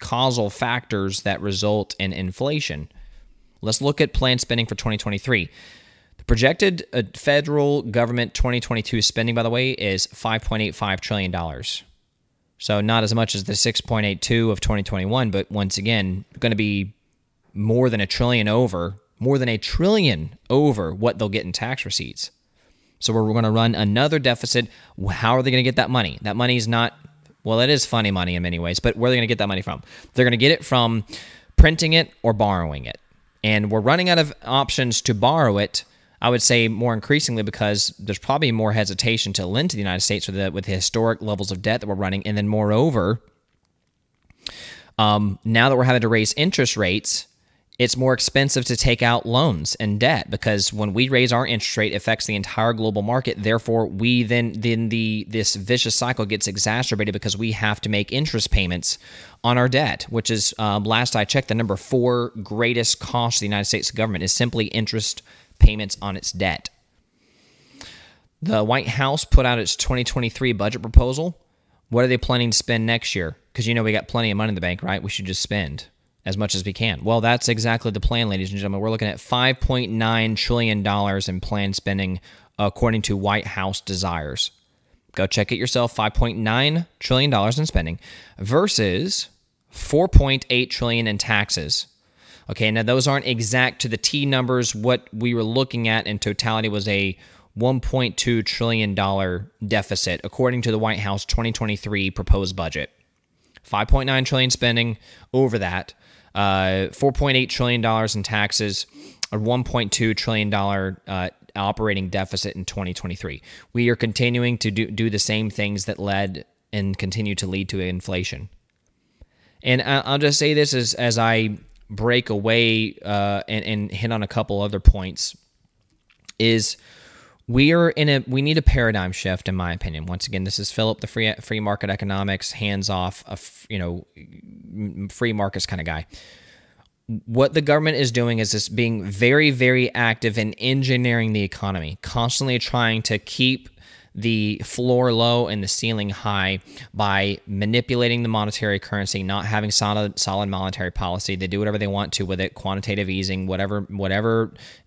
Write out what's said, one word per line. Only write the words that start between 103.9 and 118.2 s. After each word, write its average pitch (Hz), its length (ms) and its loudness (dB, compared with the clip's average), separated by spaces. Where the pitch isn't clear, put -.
nine 131 160 2
trillion 127 260 2
spending 117 480 2
over 127 280 4
that, 90 340 -4
uh, 95 540 2
four 139 240 0
point 139 240 2
eight 127 140 2
trillion 120 320 0
dollars 110 340 0
in 98 80 -4
taxes, 104 600 -2
a 107 80 -2
one 120 240 0
point 117 300 -2
two 110 200 2
trillion 107 380 -2
dollar, 98 560 -2
uh, 92 220 -4
operating 101 540 -2
deficit 95 480 -4
in 92 80 -8
twenty 90 280 -6
twenty-three. 87 500 -10
We 120 160 4
are 117 60 4
continuing 120 640 0
to 107 140 -2
do, 110 180 -2
do 113 180 0
the 101 120 -2
same 110 300 -2
things 101 340 -4
that - 160 -8
led 98 460 -4
and 98 260 -2
continue 101 380 -4
to 95 100 -4
lead 95 220 -4
to 98 100 -6
inflation. 90 720 -6